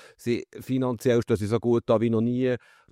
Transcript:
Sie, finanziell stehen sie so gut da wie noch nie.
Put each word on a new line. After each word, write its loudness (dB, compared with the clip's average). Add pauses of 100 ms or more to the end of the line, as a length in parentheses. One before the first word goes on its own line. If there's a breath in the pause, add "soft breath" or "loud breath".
(180 loud breath)
Sie, -4 (140)
finanziell 0
stehen 0
sie -2
so 0
gut 0
da 4
wie 0
noch 0
nie. 0 (380 soft breath)